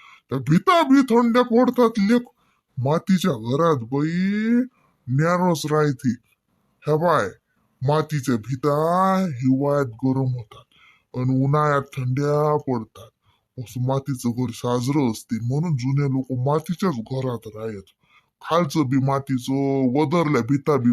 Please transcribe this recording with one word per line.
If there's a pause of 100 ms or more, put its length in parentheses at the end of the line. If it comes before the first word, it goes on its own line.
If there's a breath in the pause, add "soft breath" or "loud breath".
(300 loud breath)
त्या
भिता
बी
थंड्या
पडतात.
लेक, (540)
मातीच्या
घरात
बाई (440)
न्यारोस
राहते. (680)
ह्या
बाय, (520)
मातीच्या
भिता (400)
हिवाळ्यात
गरम
होतात
आणि
उन्हाळ्यात
थंड्या
पडतात. (500)
असं
मातीचं
घर
साजरं
असते,
म्हणून
जुने
लोक
मातीच्याच
घरात
राहत. (520 soft breath)
खालचं
बी
मातीचं,
वदरल्या
भिता
बी